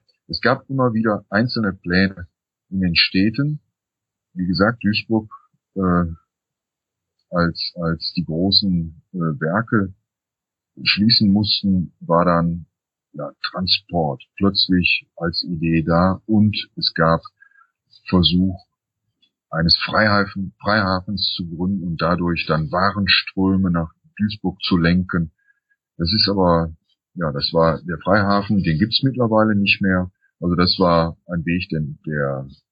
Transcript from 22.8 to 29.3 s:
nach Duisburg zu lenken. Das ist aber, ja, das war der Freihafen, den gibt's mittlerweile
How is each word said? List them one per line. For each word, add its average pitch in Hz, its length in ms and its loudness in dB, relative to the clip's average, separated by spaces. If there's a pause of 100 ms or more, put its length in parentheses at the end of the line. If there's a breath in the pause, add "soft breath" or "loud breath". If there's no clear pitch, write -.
nach 82 200 -2 (260)
Duisburg 101 440 -4
zu 95 160 0
lenken. 87 540 0 (640)
Das 90 160 -2
ist 107 160 0
aber, 85 460 2 (400)
ja, 82 160 -4
das 71 200 -6
war 82 300 2
der 82 160 -8
Freihafen, 101 640 0
den 80 140 2
gibt's 110 260 0
mittlerweile 110 520 2